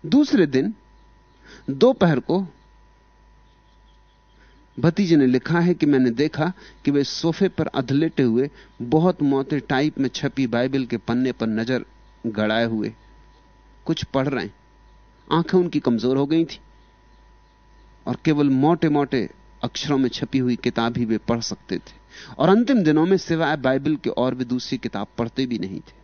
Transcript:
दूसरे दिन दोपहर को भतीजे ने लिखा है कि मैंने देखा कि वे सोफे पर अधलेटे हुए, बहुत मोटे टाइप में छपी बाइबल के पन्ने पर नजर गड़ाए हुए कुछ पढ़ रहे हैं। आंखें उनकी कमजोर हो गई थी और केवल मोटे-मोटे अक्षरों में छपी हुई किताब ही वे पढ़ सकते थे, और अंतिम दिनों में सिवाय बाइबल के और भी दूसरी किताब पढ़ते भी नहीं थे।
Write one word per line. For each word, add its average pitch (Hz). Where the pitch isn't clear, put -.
दूसरे 247
दिन 185
दोपहर 165
को 180
भतीजे 165
ने 135
लिखा 127
है 175
कि 156
मैंने 131
देखा 151
कि 143
वे 143
सोफे 170
पर -
अधलेटे 139
हुए, 123
बहुत 160
मोटे 135
टाइप 143
में 135
छपी 135
बाइबल 127
के 117
पन्ने 123
पर 113
नजर 113
गड़ाए 107
हुए 110
कुछ -
पढ़ 135
रहे 120
हैं। 107
आंखें 170
उनकी 165
कमजोर 123
हो 139
गई 165
थी -
और 123
केवल 147
मोटे-मोटे 143
अक्षरों 143
में 131
छपी -
हुई 123
किताब 117
ही 120
वे 110
पढ़ 117
सकते -
थे, -
और 160
अंतिम 233
दिनों 156
में 190
सिवाय 160
बाइबल 139
के -
और 127
भी 127
दूसरी 123
किताब 107
पढ़ते 120
भी 120
नहीं 95
थे। -